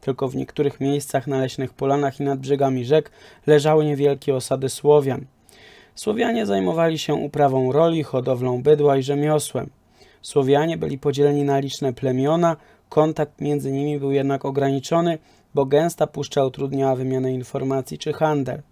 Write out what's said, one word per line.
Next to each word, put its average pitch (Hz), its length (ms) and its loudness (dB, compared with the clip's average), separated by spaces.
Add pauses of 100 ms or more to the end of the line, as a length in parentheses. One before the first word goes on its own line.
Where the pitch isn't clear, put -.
tylko 135 260 -4
w 123 80 -6
niektórych 139 440 -4
miejscach 139 480 -2
na 135 120 -2
leśnych 131 340 -4
polanach 139 460 -2
i 147 40 -4
nad 139 160 -2
brzegami 131 460 0
rzek 151 260 2 (360)
leżały 151 380 6
niewielkie 139 500 0
osady 131 340 -2
Słowian. 135 560 4 (680)
Słowianie 233 500 -2
zajmowali 165 540 0
się - 140 -2
uprawą 135 580 0
roli, 160 320 2
hodowlą 127 580 -2
bydła 147 360 4
i 135 60 0
rzemiosłem. 147 680 -2 (520)
Słowianie 147 560 2
byli 151 200 -4
podzieleni 143 460 0
na 139 160 0
liczne 135 340 -4
plemiona, 147 640 0 (320)
kontakt 156 520 0
między 143 300 -4
nimi 143 280 -4
był 139 120 -2
jednak 139 340 0
ograniczony, 139 720 0 (360)
bo 139 120 2
gęsta 151 420 0
puszcza 139 380 -2
utrudniała 135 500 -2
wymianę 131 380 -2
informacji 127 640 -6
czy 151 160 -6
handel. 147 480 -2 (100)